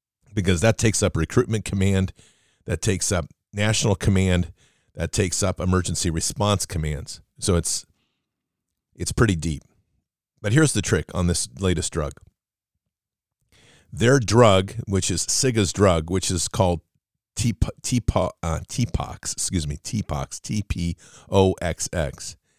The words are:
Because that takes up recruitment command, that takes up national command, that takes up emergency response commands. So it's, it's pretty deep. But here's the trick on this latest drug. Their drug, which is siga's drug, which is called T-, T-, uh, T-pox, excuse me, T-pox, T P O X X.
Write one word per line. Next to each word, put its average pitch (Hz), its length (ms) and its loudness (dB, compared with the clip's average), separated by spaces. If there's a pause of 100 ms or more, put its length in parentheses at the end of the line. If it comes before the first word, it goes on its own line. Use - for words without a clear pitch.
(340)
Because 90 260 0
that 110 160 4
takes - 280 2
up 92 120 0
recruitment 104 480 0
command, 95 480 0 (540)
that - 160 -4
takes 98 280 -2
up 85 160 -2 (260)
national 107 420 0
command, 92 580 2 (420)
that 82 180 -6
takes 95 300 0
up 95 160 -2
emergency 90 520 0
response 101 560 -2
commands. 76 540 -6 (180)
So 92 180 0
it's, - 300 -4 (1080)
it's - 180 -8
pretty 110 220 4
deep. 78 280 -4 (800)
But 104 100 -2
here's 147 220 4
the 107 80 0
trick 80 320 0
on 87 120 0
this 87 220 -2 (100)
latest 90 340 -2
drug. 73 200 -4 (1800)
Their 117 280 4
drug, 98 540 6 (120)
which 98 240 0
is 87 160 -2
siga's 113 460 0
drug, 85 380 2
which 92 200 -2
is 90 160 -2
called 87 360 0 (520)
T-, - 220 -2 (260)
T-, 123 200 -2 (120)
uh, 82 540 -2
T-pox, - 640 -4
excuse 87 340 -4
me, 73 160 -6
T-pox, - 560 -6
T 107 240 -6
P 85 340 -4 (320)
O 95 320 4
X - 320 -4
X. - 440 -6 (220)